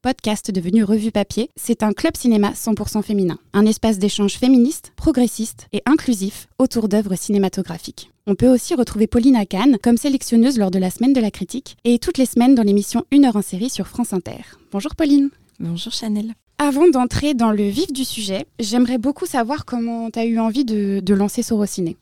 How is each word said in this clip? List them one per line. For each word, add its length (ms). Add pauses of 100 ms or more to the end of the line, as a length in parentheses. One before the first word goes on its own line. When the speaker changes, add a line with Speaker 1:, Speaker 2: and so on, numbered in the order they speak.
Speaker 1:
podcast 480
devenu 360
revue 260
papier. 460
C'est 260
un 80
club 240
cinéma 400
cent 180
pour 140
cent 140
féminin, 360 (140)
un 140
espace 340
d'échange 360
féministe, 600
progressiste 800
et 120
inclusif 640 (100)
autour 300
d'œuvres 300
cinématographiques. 920 (160)
On 100
peut 120
aussi 280
retrouver 320
Pauline 280
à 100
Cannes 380
comme 140
sélectionneuse 600
lors 140
de 80
la 100
Semaine 220
de 80
la 120
Critique 520
et 160
toutes 180
les 80
semaines 300
dans 80
l'émission 480
Une 140
heure 100
en 60
série 280
sur 180
France 260
Inter. 260 (320)
Bonjour 240
Pauline. 360 (280)
Speaker 2:
Bonjour 320
Chanel. 420 (260)
Speaker 1:
Avant 280
d'entrer 460
dans 180
le 160
vif 240
du 140
sujet, 400 (120)
j'aimerais 420
beaucoup 260
savoir 400
comment 460
t'as 140
eu 140
envie 240
de, 400
de 100
lancer 300
Sorociné. 580